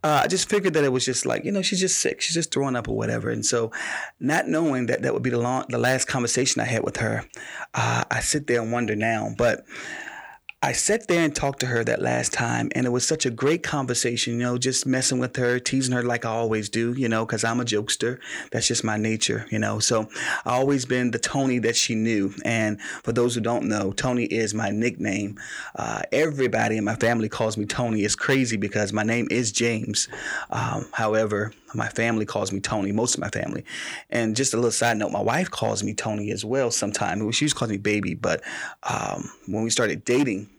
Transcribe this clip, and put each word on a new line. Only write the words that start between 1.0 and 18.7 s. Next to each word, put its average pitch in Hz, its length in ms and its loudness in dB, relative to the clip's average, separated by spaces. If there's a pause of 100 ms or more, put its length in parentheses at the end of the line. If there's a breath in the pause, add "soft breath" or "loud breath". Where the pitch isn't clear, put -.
just - 220 0
like, 120 180 0
you - 80 0
know, 196 80 0
she's 180 200 0
just 185 200 2
sick. - 220 0
She's 165 120 -2
just 165 200 -2
throwing 135 200 0
up 117 140 -2
or 110 80 0
whatever. 113 320 0
And 113 160 -2
so, 117 260 2 (480 loud breath)
not 151 300 2
knowing 147 380 2
that 117 160 0
that 135 100 0
would 120 100 0
be 127 60 0
the 120 80 0
long, 123 320 0
the 123 80 -4
last 123 320 2
conversation 123 540 0
I - 20 2
had 117 180 0
with - 140 -4
her, 110 300 -2 (480 loud breath)
uh, 117 360 0
I 107 100 0
sit 143 260 -2
there 120 160 2
and 113 100 -4
wonder 113 240 0
now. 110 400 0
But 117 300 2 (960 loud breath)
I 135 100 2
sat - 360 0
there 170 140 4
and 151 140 0
talked 139 240 -2
to 127 60 2
her 120 180 2
that 117 160 2
last 123 320 0
time, 120 420 0
and 127 120 2
it - 20 2
was 123 180 2
such 156 200 0
a 123 40 2
great 143 320 2
conversation, 123 680 0
you 117 60 0
know, 123 180 0
just 127 300 0
messing 131 320 2
with 123 180 -2
her, 123 220 2
teasing 127 360 0
her 123 80 2
like 120 220 0
I 113 60 -2
always 110 400 0
do, 117 240 0
you 131 120 0
know, 113 200 2
'cause 110 180 0
I'm 117 160 2
a 120 60 -2
jokester. 110 520 0 (320 loud breath)
That's - 160 0
just 117 160 2